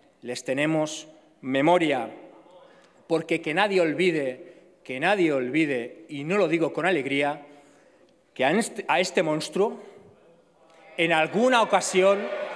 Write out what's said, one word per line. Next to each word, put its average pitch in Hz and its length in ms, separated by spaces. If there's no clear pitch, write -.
les 120 220
tenemos 151 640
memoria, 135 720
porque 160 340
que 156 140
nadie 196 260
olvide, 151 720
que 127 160
nadie 170 340
olvide, 131 760
y 143 160
no 180 120
lo 185 100
digo 160 240
con 156 140
alegría, 143 580
que 127 100
a 139 60
este, 220 360
a 156 120
este 185 240
monstruo, 165 560
en 170 160
alguna 214 520
ocasión, 196 560